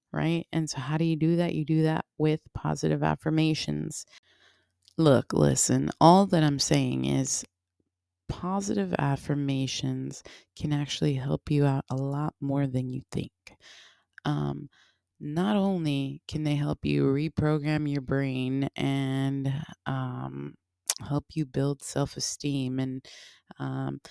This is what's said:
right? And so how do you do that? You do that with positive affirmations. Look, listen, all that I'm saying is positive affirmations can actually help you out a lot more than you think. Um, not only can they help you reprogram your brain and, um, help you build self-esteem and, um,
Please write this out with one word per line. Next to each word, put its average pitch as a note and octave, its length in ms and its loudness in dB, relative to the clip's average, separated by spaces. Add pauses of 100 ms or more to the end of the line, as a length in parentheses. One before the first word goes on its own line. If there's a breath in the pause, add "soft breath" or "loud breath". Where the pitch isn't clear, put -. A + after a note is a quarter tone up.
(120)
right? E3 400 -2
And D#3+ 180 0
so - 100 -6
how C#3+ 180 -4
do E3 80 2
you E3 100 2
do D#3+ 220 4
that? E3+ 180 0
You D#3 100 -2
do D#3 180 4
that D#3 220 2 (120)
with D#3 240 2 (120)
positive D3+ 500 0
affirmations. D#3 1040 0 (920 soft breath)
Look, C#3+ 360 6
listen, C3+ 560 4 (120)
all F3+ 260 10
that F3 160 4
I'm C#3+ 160 2
saying C3 460 0
is C3+ 400 -2 (800)
positive G3 720 -4
affirmations C#3 1200 -2 (320 loud breath)
can D3+ 180 -2
actually D3 420 0
help C#3 360 -4
you C#3+ 140 4
out C3+ 240 0
a C3 60 -4
lot C#3 460 -4
more C#3 260 0
than B2+ 220 -2
you B2+ 120 -8 (100)
think. - 200 -6 (920 loud breath)
Um, D3 440 -4 (500 soft breath)
not E3+ 360 -2
only D#3 720 0
can D#3 160 -4
they D3 120 2
help D3 300 -2
you C#3+ 180 4
reprogram D3+ 880 0
your C#3+ 100 -2
brain C3+ 760 -2
and, C3+ 800 0 (320)
um, C3 720 -6 (520)
help C#3+ 260 -2
you D#3 120 -4
build C#3 360 -4
self-esteem C3+ 960 -4
and, C3 260 -6 (520 loud breath)
um, C3+ 420 -6 (120)